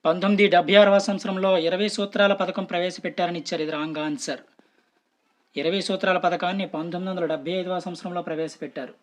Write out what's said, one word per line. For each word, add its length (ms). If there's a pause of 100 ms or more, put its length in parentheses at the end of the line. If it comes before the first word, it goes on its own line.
పంతొమ్మిది 400 (100)
డెబ్బై 260
ఆరవ 180
సంవత్సరంలో 520 (160)
ఇరవై 220
సూత్రాల 520
పథకం 300
ప్రవేశపెట్టారని 720
ఇచ్చారు, 200
ఇది 140
రాంగ్ 300
ఆన్సర్. 360 (1120)
ఇరవై 320
సూత్రాల 360
పథకాన్ని 500
పంతొమ్మిది 360
వందల 220
డెబ్బై 280
ఐదవ 240
సంవత్సరంలో 440
ప్రవేశపెట్టారు 760